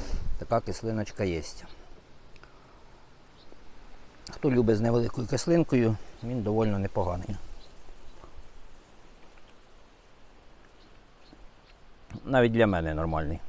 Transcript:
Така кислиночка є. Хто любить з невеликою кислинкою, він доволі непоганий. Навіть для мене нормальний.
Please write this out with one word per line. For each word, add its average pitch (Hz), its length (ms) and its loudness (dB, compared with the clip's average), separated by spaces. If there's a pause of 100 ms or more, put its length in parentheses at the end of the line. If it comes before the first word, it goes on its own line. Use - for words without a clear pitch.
(380)
Така - 220 0
кислиночка 110 640 -2
є. 85 180 0 (3000)
Хто 147 200 0
любить 117 260 6
з 104 40 2
невеликою 117 460 2
кислинкою, 131 720 4 (260)
він 120 180 -4
доволі 107 280 4
непоганий. 98 680 -2 (4000)
Навіть 120 260 6
для 113 160 6
мене 82 260 2
нормальний. 78 560 0